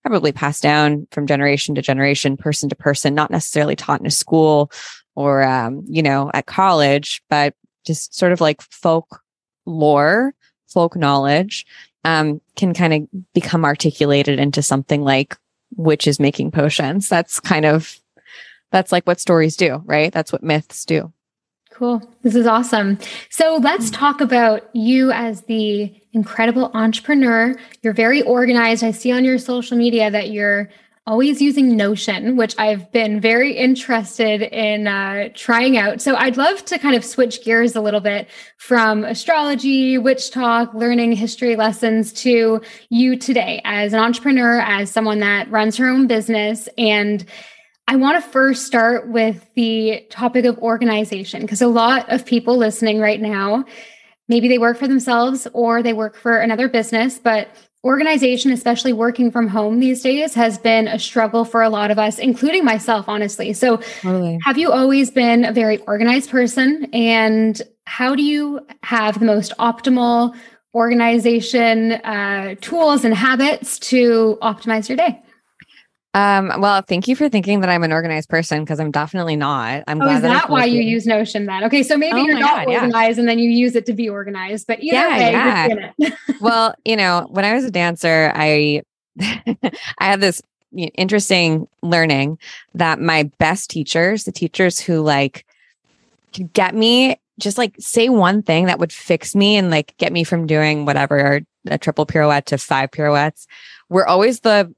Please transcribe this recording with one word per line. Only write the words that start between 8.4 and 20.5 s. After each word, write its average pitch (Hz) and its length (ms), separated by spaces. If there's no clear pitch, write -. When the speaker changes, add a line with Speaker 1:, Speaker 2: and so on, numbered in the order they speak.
Speaker 1:
like, 151 200
folk - 600
lore, 160 680
folk 170 280
knowledge, 143 720
um, 156 340
can 185 180
kind 165 200
of 156 400
become 170 320
articulated 143 720
into 143 220
something 143 420
like 135 320
witches 151 440
making 143 320
potions. 156 580
That's 170 300
kind 156 260
of, 156 340
that's, 185 200
like, 180 140
what 180 140
stories 160 360
do, 151 300
right? 151 260
That's 160 200
what - 120
myths 156 420